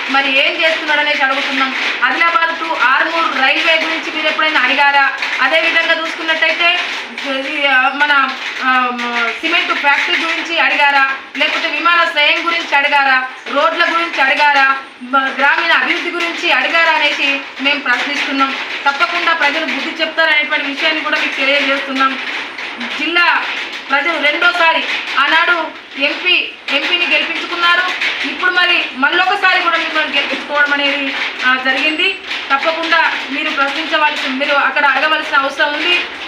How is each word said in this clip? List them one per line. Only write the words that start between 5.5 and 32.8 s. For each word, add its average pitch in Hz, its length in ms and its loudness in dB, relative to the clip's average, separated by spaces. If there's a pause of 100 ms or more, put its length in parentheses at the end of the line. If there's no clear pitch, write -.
చూసుకున్నట్టయితే 320 800 0 (480)
ఈ, 277 380 -2
ఆ, 269 240 4
మన, 277 400 2 (340)
ఆ, 254 260 2 (520)
సిమెంట్ 339 380 0
ఫ్యాక్టరీ 285 440 2
గురించి 330 360 -2
అడిగారా? 277 560 2 (220)
లేకపోతే 311 300 -2
విమానాశ్రయం 320 800 2
గురించి 330 280 0
అడిగారా? 277 540 2 (220)
రోడ్ల 330 420 2
గురించి 339 280 -2
అడిగారా? 277 600 2 (200)
మ-, 262 360 0
గ్రామీణ 330 340 2
అభివృద్ధి 320 380 0
గురించి 339 420 -2
అడిగారా 294 400 2
అనేసి 294 480 0 (220)
మేము 277 180 0
ప్రశ్నిస్తున్నాం. 269 760 -2 (340)
తప్పకుండా 339 440 0
ప్రజలు 302 320 0
బుద్ధి 269 360 -6
చెప్తారనేటువంటి 302 640 0
విషయాన్ని 311 360 -2
కూడా 302 180 -2
మీకు 302 160 -4
తెలియజేస్తున్నాం. 269 840 0 (800)
జిల్లా 311 440 0 (460)
ప్రజలు 285 320 0
రెండోసారి 330 640 2 (360)
ఆనాడు 320 520 2 (300)
ఎంపీ, 349 500 0 (180)
ఎంపీని 320 360 0
గెలిపించుకున్నారు, 339 800 0 (440)
ఇప్పుడు 359 240 0
మరి 359 420 2
మళ్ళొకసారి 370 680 2
కూడా 330 160 2
మిమ్మల్ని 311 380 -2
గెలిపించుకోవడం 285 580 0
అనేది, 277 420 0 (300)
ఆ, 254 200 4
జరిగింది. 311 540 0 (340)
తప్పకుండా 320 600 0 (160)